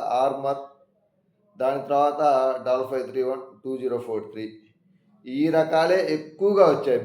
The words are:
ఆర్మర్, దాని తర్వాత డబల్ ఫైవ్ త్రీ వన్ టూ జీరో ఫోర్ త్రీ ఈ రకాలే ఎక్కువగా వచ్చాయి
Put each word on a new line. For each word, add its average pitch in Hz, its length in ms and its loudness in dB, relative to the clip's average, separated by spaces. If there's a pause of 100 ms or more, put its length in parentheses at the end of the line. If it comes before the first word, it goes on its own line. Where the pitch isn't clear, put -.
(220)
ఆర్మర్, 135 420 -2 (1000)
దాని 135 280 0
తర్వాత 143 320 2 (420)
డబల్ 127 240 0
ఫైవ్ 131 220 -4
త్రీ 127 180 -4
వన్ 127 160 -6 (200)
టూ 131 180 -6
జీరో 123 240 -2
ఫోర్ 110 260 -6
త్రీ 110 140 -10 (800)
ఈ 135 180 -2 (120)
రకాలే 160 440 2 (160)
ఎక్కువగా 190 560 2
వచ్చాయి 127 340 0